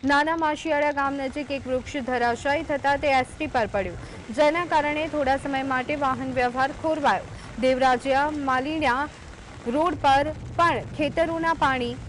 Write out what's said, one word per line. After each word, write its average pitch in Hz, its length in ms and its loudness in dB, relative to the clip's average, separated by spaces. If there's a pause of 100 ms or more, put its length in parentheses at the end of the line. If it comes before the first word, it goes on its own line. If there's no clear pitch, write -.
નાના 294 400 2
માશિયાળા 294 560 0
ગામ 277 220 0
નજીક 269 360 -6
એક 247 80 -8
વૃક્ષ 254 460 -4
ધરાશાયી 254 580 0
થતા 277 280 0
તે 277 180 2
એસ 262 180 0
ટી 311 160 -6
પર 233 240 0
પડ્યું, 185 240 -2 (400)
જેના 311 300 4
કારણે 302 420 0
થોડા 277 300 2
સમય 269 340 -2
માટે 254 320 -2
વાહન 262 320 0
વ્યવહાર 254 320 2 (160)
ખોરવાયો. 285 420 2 (380)
દેવરાજિયા 262 640 4 (160)
માલીણા 269 560 0 (720)
રોડ 262 320 2
પર 285 280 4 (280)
પણ 320 340 0
ખેતરોના 330 600 0
પાણી 254 360 0 (160)